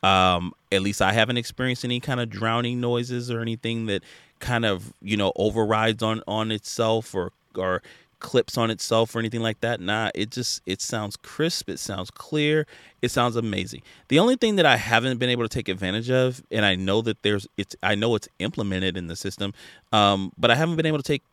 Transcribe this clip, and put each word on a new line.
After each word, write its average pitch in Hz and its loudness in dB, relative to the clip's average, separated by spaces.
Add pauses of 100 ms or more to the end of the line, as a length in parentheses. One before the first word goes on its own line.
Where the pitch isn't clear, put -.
Um, 92 4 (180)
at 95 2
least 101 0
I 95 4
haven't 117 2
experienced 123 -6
any 123 -2
kind 123 -4
of 117 -4
drowning 117 -2
noises 120 -4
or 117 -4
anything 113 -4
that 101 -2 (360)
kind 117 0
of, 95 -2
you 104 -2
know, 101 2
overrides 110 2
on, 110 -2
on 110 -2
itself 113 -2
or, 90 -4 (240)
or 92 -2 (360)
clips - 0
on 113 2
itself 113 0
or - -2
anything 113 -4
like 113 -2
that. 117 -2
Nah, 104 -2
it 107 -4
just, - -6
it 92 -6
sounds 107 -6
crisp. - -6
It - -6
sounds 95 -8
clear. 151 -2 (340)
It 123 0
sounds 120 2
amazing. 101 -4 (280)
The 139 4
only 240 4
thing 220 2
that 165 6
I 127 8
haven't 117 2
been 123 0
able 120 0
to 107 -4
take - -6
advantage 95 -2
of, 127 2
and 107 2
I 95 4
know 98 2
that 110 -4
there's, 104 0
it's, - -6
I 104 2
know 113 2
it's - -4 (120)
implemented 95 -2
in 87 -8
the 85 -8
system, 101 -6 (360)
um, 101 4
but 120 4
I 117 8
haven't 160 0
been 160 0
able 156 0
to 139 -6
take 147 -2 (100)